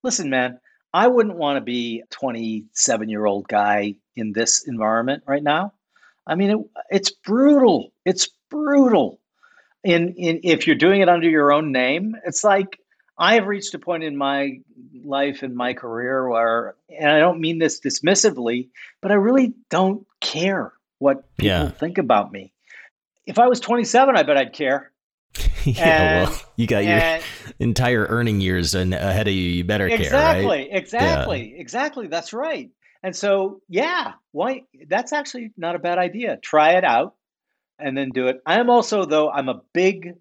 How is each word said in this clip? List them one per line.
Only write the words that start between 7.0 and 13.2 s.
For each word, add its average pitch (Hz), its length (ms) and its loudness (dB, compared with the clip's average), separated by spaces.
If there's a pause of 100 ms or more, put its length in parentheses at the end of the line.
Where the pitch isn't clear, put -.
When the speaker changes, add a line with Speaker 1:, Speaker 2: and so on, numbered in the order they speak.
Speaker 1:
brutal. 254 840 4 (120)
It's 185 240 0 (220)
brutal. 277 680 2 (640)
In, 175 300 2
in, 165 280 -2
if 170 240 2
you're 156 100 4
doing 190 260 4
it 180 60 6
under 170 200 4
your 147 240 4
own 151 180 2
name, 151 540 -2
it's - 180 -6
like, 196 360 2 (400)
I 190 160 4